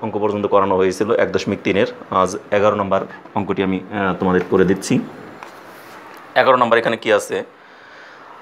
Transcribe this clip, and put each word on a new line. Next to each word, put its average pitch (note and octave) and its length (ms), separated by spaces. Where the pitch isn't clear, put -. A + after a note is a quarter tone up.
অঙ্ক G#2+ 160
পর্যন্ত G#2 280
করানো G2 300
হয়েছিল F#2+ 360
এক F2+ 200
দশমিক G2 320
তিনের, G2+ 220
আজ F#2+ 260
এগারো G#2 260
নম্বর F#2+ 240
অঙ্কটি G2 280
আমি, F#2+ 180
আহ, G2 220
তোমাদের F2+ 260
করে F#2+ 140
দিচ্ছি। F#2+ 340
এগারো B2+ 220
নম্বর A#2 220
এখানে A#2 180
কি A2+ 160
আছে? G2+ 320